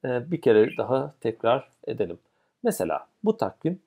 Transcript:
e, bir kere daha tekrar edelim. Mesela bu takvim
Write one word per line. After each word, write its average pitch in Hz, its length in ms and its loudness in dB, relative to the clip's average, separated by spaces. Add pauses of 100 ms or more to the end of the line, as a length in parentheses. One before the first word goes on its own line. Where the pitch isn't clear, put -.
e, 127 260 -4
bir 165 100 -4
kere 110 360 4
daha 131 440 -4
tekrar 117 480 0 (180)
edelim. 120 320 -6 (440)
Mesela 87 440 -4 (180)
bu 220 120 0
takvim 160 500 -4